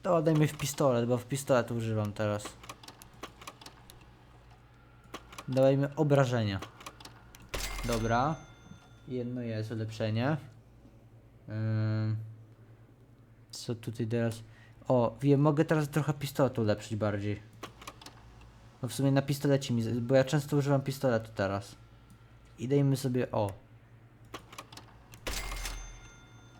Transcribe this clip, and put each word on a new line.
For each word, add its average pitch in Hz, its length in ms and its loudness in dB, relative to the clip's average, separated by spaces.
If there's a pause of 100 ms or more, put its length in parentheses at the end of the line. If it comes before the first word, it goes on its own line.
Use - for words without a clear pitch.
To 170 200 2
dajmy 151 260 6
w - 80 -6
pistolet, 123 520 2
bo 123 100 2
w 110 80 -6
pistolet 127 440 0
używam 110 420 -2
teraz. 104 320 -2 (3000)
Dawajmy 135 460 4
obrażenia. 123 680 4 (1200)
Dobra. 120 520 0 (760)
Jedno 123 320 -6
jest 110 280 -4
ulepszenie. 110 680 -2 (1120)
Ym. 110 680 -2 (1300)
Co - 240 -8
tutaj 113 320 -6
teraz? 117 360 -2 (460)
O, 123 320 4
wiem, 139 200 4
mogę 151 240 4
teraz 156 240 0
trochę 147 260 0
pistolet 139 440 0
ulepszyć 107 380 0
bardziej. 104 460 -2 (1400)
Bo 123 60 -6
w - 60 -8
sumie 135 180 2
na 139 100 4
pistolecie 139 520 0
mi 117 80 2
z-, 113 180 -2
bo 123 140 2
ja 131 100 8
często 147 320 0
używam 139 260 2
pistoletu 123 520 -2
teraz. 98 420 -4 (840)
I 117 100 -6
dajmy 139 280 4
sobie, 127 360 -2
o. 104 200 0 (3000)